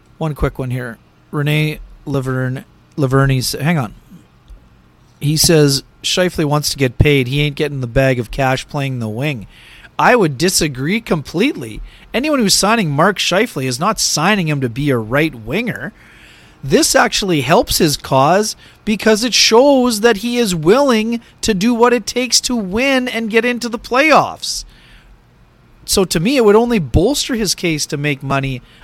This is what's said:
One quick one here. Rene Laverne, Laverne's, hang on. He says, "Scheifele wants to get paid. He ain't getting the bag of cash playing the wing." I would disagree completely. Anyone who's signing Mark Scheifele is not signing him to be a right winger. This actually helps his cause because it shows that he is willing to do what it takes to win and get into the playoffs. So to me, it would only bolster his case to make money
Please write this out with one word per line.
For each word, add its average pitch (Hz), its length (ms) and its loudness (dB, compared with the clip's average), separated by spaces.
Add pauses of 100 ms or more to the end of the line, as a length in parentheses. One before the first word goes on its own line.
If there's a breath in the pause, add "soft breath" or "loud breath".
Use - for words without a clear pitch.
(180 soft breath)
One 156 180 -6
quick 139 200 -4
one 131 140 -6
here. 123 280 -8 (340)
Rene 151 480 -2 (260)
Laverne, 131 580 -4 (320)
Laverne's, 135 560 2
hang 165 240 0
on. 120 180 -4 (1300)
He 147 160 0
says, 147 460 4 (220)
"Scheifele 180 400 -2
wants 147 260 -2
to - 80 -8
get 127 200 0
paid. 143 280 4
He 139 140 -2
ain't 147 160 -2
getting 143 240 -4
the 127 80 -6
bag 131 320 2
of 110 100 -6
cash 131 380 -2
playing 135 320 -6
the 113 80 -6
wing." 120 400 -6 (500 loud breath)
I 196 180 4
would 151 220 2
disagree 160 640 -2
completely. 160 800 -4 (320 loud breath)
Anyone 285 240 -2
who's 202 160 2
signing 202 360 2
Mark 170 280 2
Scheifele 180 460 -2
is 127 140 -4
not 202 220 -2
signing 175 480 0
him 147 140 -2
to 127 80 -2
be 139 180 -4
a 131 80 2
right 131 380 -2
winger. 135 580 -8 (720 loud breath)
This 190 300 2
actually 180 480 0
helps 165 360 2
his 147 200 2
cause 160 580 2 (300 loud breath)
because 220 380 2
it 233 100 -2
shows 247 640 4
that 226 180 4
he 240 200 -4
is 208 160 0
willing 226 680 2 (220 loud breath)
to 226 100 0
do 214 220 2
what 240 180 4
it 247 140 -2
takes 247 360 -2
to 254 140 -4
win 247 520 0
and 233 220 -4
get 226 140 2
into 240 240 -4
the 220 100 -8
playoffs. 233 840 0 (1200 soft breath)
So 196 220 0
to 175 140 -2
me, 247 160 0
it 240 80 4
would 208 120 6
only 240 220 2
bolster 185 560 0
his 214 200 -2
case 160 320 -4
to 156 100 -8
make 143 260 -4
money 135 400 -4 (220 loud breath)